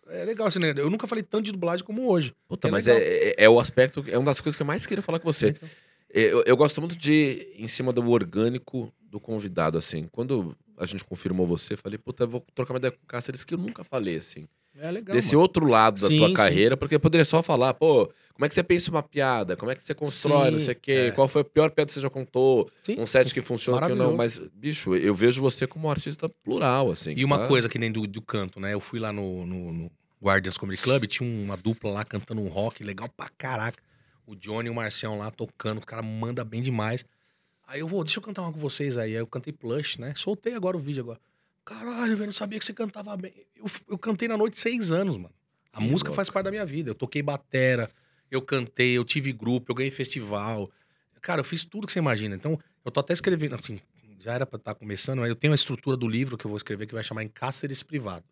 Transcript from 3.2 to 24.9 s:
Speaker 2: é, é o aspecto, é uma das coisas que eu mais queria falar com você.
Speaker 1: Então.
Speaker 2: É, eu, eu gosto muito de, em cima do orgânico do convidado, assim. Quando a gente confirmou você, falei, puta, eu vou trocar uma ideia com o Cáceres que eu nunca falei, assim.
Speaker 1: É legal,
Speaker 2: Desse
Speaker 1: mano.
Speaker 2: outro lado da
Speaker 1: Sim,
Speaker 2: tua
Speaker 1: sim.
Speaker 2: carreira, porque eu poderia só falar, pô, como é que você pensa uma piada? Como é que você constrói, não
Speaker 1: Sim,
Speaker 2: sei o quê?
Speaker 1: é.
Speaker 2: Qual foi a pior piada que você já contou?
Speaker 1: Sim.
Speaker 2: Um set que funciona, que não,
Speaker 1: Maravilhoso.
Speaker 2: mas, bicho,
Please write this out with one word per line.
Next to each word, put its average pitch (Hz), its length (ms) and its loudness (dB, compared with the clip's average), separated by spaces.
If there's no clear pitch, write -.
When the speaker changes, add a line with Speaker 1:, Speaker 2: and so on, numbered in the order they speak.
Speaker 2:
é, - 40 0
é 110 40 12
o 120 120 12
aspecto, 131 480 2
é 104 100 0
uma 135 80 2
das 139 140 2
coisas 151 160 -4
que 160 60 -6
eu 143 40 -2
mais 151 200 -4
queria 202 160 -4
falar 165 180 -4
com 165 120 -2
você. 110 180 2
Speaker 1:
Então. - 180 -8
Speaker 2:
É, 107 100 2
eu, 113 220 6
eu 123 120 8
gosto 147 240 4
muito 170 160 -6
de, 151 600 2
em 110 120 -10
cima 127 240 -2
do 120 180 2
orgânico 117 840 0
do 104 180 -14
convidado, 87 580 -2
assim. 80 320 -8
Quando 117 460 -6
a 90 80 -6
gente 95 180 -10
confirmou 92 420 -2
você, 85 300 -4
falei, 104 220 -10
puta, 127 260 -4
eu 117 40 -4
vou 123 120 -8
trocar - 180 -6
uma 127 60 -4
ideia 127 140 -2
com - 100 -20
o - 40 -20
Cáceres 127 380 -10
que - 80 -10
eu 170 60 -4
nunca 185 260 -10
falei, 98 320 -4
assim. 76 320 -14
Speaker 1:
É 160 120 -8
legal, 196 220 -10
Speaker 2:
Desse 117 200 2
Speaker 1:
mano. 151 60 8
Speaker 2:
outro 175 260 4
lado 110 340 6
da 101 60 2
Speaker 1:
Sim, 156 120 6
Speaker 2:
tua 107 100 8
Speaker 1:
sim. 92 60 4
Speaker 2:
carreira, 101 420 6
porque 139 180 -2
eu 147 60 4
poderia 160 240 6
só 165 180 4
falar, 131 320 2
pô, 143 320 6
como 135 120 -2
é 147 40 0
que - 60 -4
você 185 80 4
pensa 175 300 2
uma 151 100 0
piada? 120 540 0
Como 117 160 -6
é - 20 -4
que - 100 -14
você - 80 -8
constrói, 143 600 4
não 156 80 0
Speaker 1:
Sim, 147 60 -2
Speaker 2:
sei 123 80 -2
o - 40 -10
quê? - 140 -2
Speaker 1:
é. 127 180 4
Speaker 2:
Qual 135 160 4
foi 147 160 2
a - 20 0
pior 156 260 4
piada 151 180 2
que - 60 -10
você 143 60 -6
já 139 80 -2
contou? 131 640 2
Speaker 1:
Sim. 208 200 -4
Speaker 2:
Um 117 40 -2
set 127 300 4
que 127 80 -2
funciona, 123 460 0
que 123 60 0
não, 127 220 4
Speaker 1:
Maravilhoso. 117 260 0
Speaker 2:
mas, - 120 -14
bicho, 107 400 -2